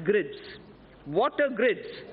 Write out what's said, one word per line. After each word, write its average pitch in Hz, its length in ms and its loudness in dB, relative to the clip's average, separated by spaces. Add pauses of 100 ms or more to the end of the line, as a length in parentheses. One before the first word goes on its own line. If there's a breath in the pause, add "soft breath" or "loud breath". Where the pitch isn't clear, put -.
grids, 196 320 2 (720)
water 247 480 2
grids, 214 320 2 (260)